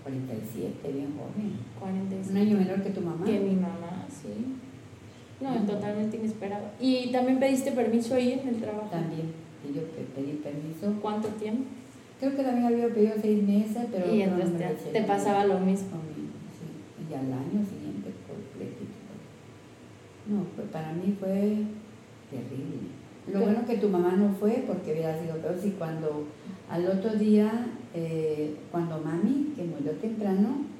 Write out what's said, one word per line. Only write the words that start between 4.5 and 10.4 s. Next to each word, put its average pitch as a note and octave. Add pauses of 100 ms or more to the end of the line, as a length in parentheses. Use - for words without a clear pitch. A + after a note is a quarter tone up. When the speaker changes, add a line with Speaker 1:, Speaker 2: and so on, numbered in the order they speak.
Speaker 2:
No, C4+
Speaker 1:
Mm. A3+
Speaker 2:
totalmente G#3
inesperado. G#3 (140)
¿Y B3+
también B3+
pediste C4+
permiso A#3
ahí B3
en C4+
el A3
trabajo? G#3+
Speaker 1:
También, D#3+ (340)
y C#3+
yo D#3
pe-, C#3
pedí C#3
permiso. D#3